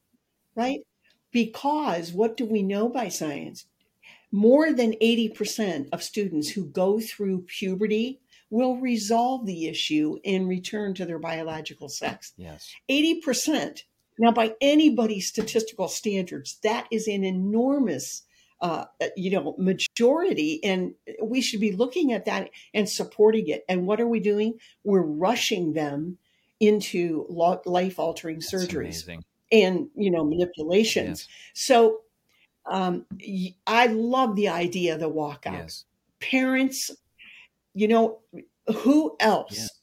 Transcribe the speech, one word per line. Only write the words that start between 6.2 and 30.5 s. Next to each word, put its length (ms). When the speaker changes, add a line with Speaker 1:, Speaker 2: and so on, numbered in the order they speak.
Speaker 1:
who 160
go 340
through 420
puberty 760
will 260
resolve 720
the 200
issue 580
and 240
return 460
to 120
their 120
biological 680
sex. 480
Speaker 2:
Yes. 320
Speaker 1:
Eighty 320
percent. 640
Now, 120
by 300
anybody's 680
statistical 600
standards, 760
that 280
is 180
an 160
enormous, 960
uh, 240
uh, 60
you 140
know, 280
majority, 1040
and 320
we 180
should 200
be 120
looking 400
at 140
that 240
and 140
supporting 600
it. 220
And 160
what 160
are 40
we 140
doing? 380
We're 180
rushing 680
them 460
into 720
lo-, 340
life-altering 760
Speaker 2:
That's 140
Speaker 1:
surgeries 500
Speaker 2:
amazing. 200
Speaker 1:
and, 460
you 140
know, 140
manipulations. 1000